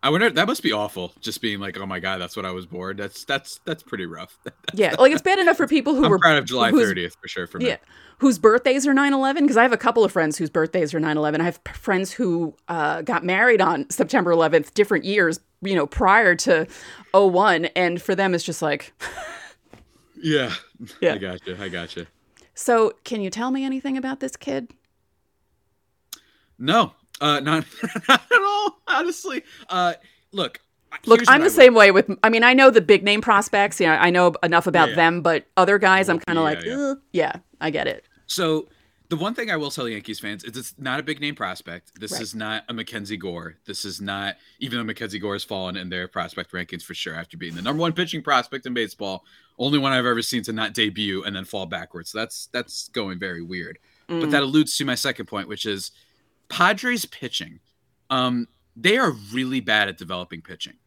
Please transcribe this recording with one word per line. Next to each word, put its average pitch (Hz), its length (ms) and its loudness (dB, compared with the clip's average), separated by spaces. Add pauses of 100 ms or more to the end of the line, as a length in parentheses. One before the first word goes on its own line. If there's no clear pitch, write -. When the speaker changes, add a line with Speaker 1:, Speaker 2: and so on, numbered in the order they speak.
Speaker 1:
I 131 60 2
wonder, 196 200 2
that 170 160 0
must 226 160 -4
be 139 100 -2
awful, 104 480 -6
just - 220 -10
being 104 180 -4
like, 98 200 -10
"Oh 98 80 -8
my 92 120 -8
God, 92 220 -6
that's 87 140 -12
what 95 100 -8
I 92 60 -6
was 92 160 -12
born." 90 300 -10
That's, 101 260 -12
that's, - 420 -8
that's 156 160 -8
pretty 95 240 -10
rough. 82 360 -14
<laughs> - 20 -20
That's - 120 -14 (180)
Speaker 2:
Yeah, 190 260 0
like, 269 120 8
it's 302 120 -2
bad 392 160 2
enough 339 180 2
for 320 80 0
people 277 300 0
who 262 100 2
Speaker 1:
I'm 220 60 4
Speaker 2:
were 185 80 4
Speaker 1:
proud 160 180 4
of 131 80 0
July 120 240 2
Speaker 2:
whose 110 200 4
Speaker 1:
thirtieth 87 300 -6
for - 80 -18
sure 87 200 -8
for - 100 -12
me. 247 120 -2
Speaker 2:
Yeah, 160 80 -4 (420)
whose 254 180 4
birthdays 247 480 4
are 285 80 4
nine 277 200 4
eleven, 277 340 2
'cause 214 100 4
I 226 60 8
have 254 80 4
a 226 60 0
couple 226 260 2
of 185 80 2
friends 160 260 0
whose 160 140 -4
birthdays 160 420 0
are 165 60 -2
nine 151 180 -2
eleven. 151 240 0
I 170 40 0
have 175 180 -6
p-, - 100 -16
friends 190 380 -4
who, 170 440 -4 (120)
uh, 160 340 -2
got 170 240 -4
married 202 360 4
on 175 280 0
September 175 400 0
eleventh, 165 460 2
different 202 300 2
years, 185 340 0 (240)
you 196 120 -2
know, 147 120 0
prior 196 480 4
to 160 320 0 (480)
oh 196 100 8
one, 180 400 2 (100)
and 175 240 0
for 196 140 -2
them, 185 220 0
it's 170 80 -4
just - 180 -6
like 156 320 -4 (640)
<laughs> - 640 -20
Speaker 1:
Yeah. 147 320 0 (480)
Speaker 2:
Yeah. 170 140 2
Speaker 1:
I - 20 -8
gotcha, 92 420 -10
I 98 100 -8
gotcha. 87 360 -10 (480)
Speaker 2:
So, 226 400 0 (120)
can 220 160 -6
you 190 100 -6
tell 226 180 -6
me 269 140 -4
anything 269 340 -6
about 262 220 -8
this 269 160 -8
kid? 269 340 -8 (1900)
Speaker 1:
No. 180 340 0 (280)
Uh, 147 180 0
not, 151 260 -2 (220)
<laughs> - 220 -10
not - 200 6
at 480 120 4
all, 403 460 -2
honestly. 349 540 -4 (280)
Uh, 180 240 0 (400)
look, 175 260 -6 (460)
Speaker 2:
Look, 226 140 8
Speaker 1:
here's 233 100 4
Speaker 2:
I'm 285 120 10
Speaker 1:
what 349 60 4
Speaker 2:
the 339 140 6
Speaker 1:
I - 40 12
Speaker 2:
same 247 80 12
Speaker 1:
would 226 60 6
Speaker 2:
way 202 120 10
with, 190 180 4 (140)
I 220 60 6
mean, 226 140 2
I 247 100 8
know 269 160 10
the 226 120 6
big 175 220 4
name 202 180 2
prospects, 202 600 0
you 180 60 2
know, 156 60 4
I 156 160 4
know 180 240 4 (100)
enough 170 240 2
about 160 220 4
Speaker 1:
Yeah, - 20 -4
yeah. 107 40 -4
Speaker 2:
them, 170 260 2
but 160 240 0 (120)
other 190 200 4
guys, 190 320 4
I'm 170 80 2
Speaker 1:
Yeah, - 100 -8
Speaker 2:
kinda 165 140 0
like, 156 240 -2
Speaker 1:
yeah. 226 120 -6
Speaker 2:
"Ugh." 277 200 -4 (140)
Yeah, 165 240 -2 (240)
I 156 100 -4
get 151 180 -4
it. - 180 -10 (220)
Speaker 1:
So, 160 420 -4 (400)
the 170 80 -4
one 196 160 -4
thing 233 180 -6
I 175 60 -2
will 143 140 -6
tell 127 180 -8
Yankees 107 300 -10
fans 104 260 -12
is 117 120 -14
it's 123 200 -14
not 131 220 -6
a 156 40 -10
big 147 180 -8
name 147 140 -8
prospect. 90 640 -12
This 104 140 -10
Speaker 2:
Right. 117 80 -8
Speaker 1:
is 107 140 -12
not 110 340 -8
a 123 40 -10
Mackenzie 107 440 -10
Gore. 85 380 -12 (100)
This - 200 -12
is 90 160 -12
not, 98 340 -8 (240)
even 120 180 -8
though 117 80 -4
Mackenzie 107 340 -10
Gore 101 160 -6
has 101 80 -8
fallen 92 340 -8
in 90 120 -10
their 90 180 -8
prospect 85 460 -10
rankings 90 300 -10
for 87 100 -16
sure 82 200 -10
after 82 240 -14
being 82 180 -12
the 87 60 -10
number 143 200 -4
one 170 120 -2
pitching 165 300 -6
prospect 135 420 -4
in 127 80 -8
baseball, 101 520 -6 (320)
only 139 220 0
one 135 140 0
I've 127 120 0
ever 117 160 0
seen 113 220 -4
to 113 100 -8
not 110 200 -6
debut 101 500 -4
and 101 120 -8
then 92 100 -10
fall 95 200 -8
backwards. 85 460 -12
So 107 80 -10
that's, - 280 -10
that's - 420 -10
going 95 300 -8
very 87 220 -8
weird. 85 380 -12 (280)
But 170 80 -8
Speaker 2:
Mm. 160 160 -2
Speaker 1:
that 143 120 2
alludes 139 340 0
to 143 80 -4
my 127 100 -4
second 120 320 -6
point, 101 220 -8
which - 160 -10
is 98 260 -8 (560)
Padres 208 580 -2
pitching. - 540 -12 (500)
Um, 127 380 -2 (300)
they 185 200 2
are 233 140 0 (220)
really 131 260 -4
bad 107 300 0
at 90 80 -12
developing 90 440 -12
pitching. - 340 -16 (120)